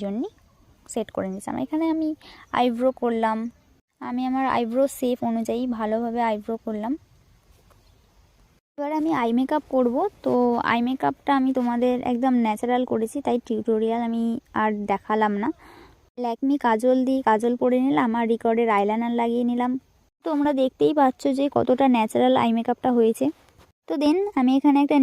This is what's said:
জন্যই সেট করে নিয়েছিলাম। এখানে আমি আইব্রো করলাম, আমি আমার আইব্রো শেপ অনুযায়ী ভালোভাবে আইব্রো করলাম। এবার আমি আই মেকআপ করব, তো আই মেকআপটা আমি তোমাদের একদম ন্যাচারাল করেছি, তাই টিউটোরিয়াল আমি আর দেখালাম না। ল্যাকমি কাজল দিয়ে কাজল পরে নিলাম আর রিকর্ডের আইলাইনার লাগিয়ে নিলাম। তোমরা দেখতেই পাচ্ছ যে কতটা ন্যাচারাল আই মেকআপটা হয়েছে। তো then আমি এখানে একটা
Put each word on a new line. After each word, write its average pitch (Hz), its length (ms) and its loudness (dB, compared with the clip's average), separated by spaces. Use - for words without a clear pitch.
জন্যই 220 280 -6
সেট 220 220 -4
করে 190 160 -4
নিয়েছিলাম। 202 340 -8
এখানে 311 280 -2
আমি 320 160 -2
আইব্রো 247 300 0
করলাম, 226 360 0
আমি 247 280 -6
আমার 262 160 -2
আইব্রো 240 260 0
শেপ 247 220 -2
অনুযায়ী 226 320 -4
ভালোভাবে 226 520 -2
আইব্রো 214 260 -4
করলাম। 220 280 -4
এবার 285 220 -6
আমি 320 120 0
আই 233 160 0
মেকআপ 285 260 0
করব, 247 200 2
তো 262 80 0
আই 233 160 2
মেকআপটা 262 520 -2
আমি 262 180 0
তোমাদের 240 380 0
একদম 247 220 0
ন্যাচারাল 240 460 0
করেছি, 220 340 -4
তাই 240 120 0
টিউটোরিয়াল 220 640 -2
আমি 233 140 -2
আর 214 80 2
দেখালাম 208 520 0
না। 285 80 -2
ল্যাকমি 254 320 -2
কাজল 240 320 4
দিয়ে 269 220 0
কাজল 226 320 2
পরে 254 240 2
নিলাম 277 340 2
আর 233 140 0
রিকর্ডের 226 440 0
আইলাইনার 220 420 0
লাগিয়ে 233 300 0
নিলাম। 247 220 -2
তোমরা 294 260 0
দেখতেই 294 380 2
পাচ্ছ 269 220 2
যে 277 60 2
কতটা 247 300 2
ন্যাচারাল 240 480 2
আই 233 140 2
মেকআপটা 240 400 -2
হয়েছে। 226 280 2
তো 330 140 -4
then 302 160 4
আমি 254 180 4
এখানে 277 260 4
একটা 294 200 2